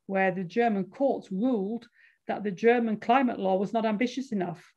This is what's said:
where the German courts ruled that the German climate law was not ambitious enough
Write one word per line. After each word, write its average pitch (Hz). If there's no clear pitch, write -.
where 190
the 185
German 202
courts 214
ruled 220
that 202
the 208
German 226
climate 240
law 190
was 196
not 226
ambitious 247
enough 175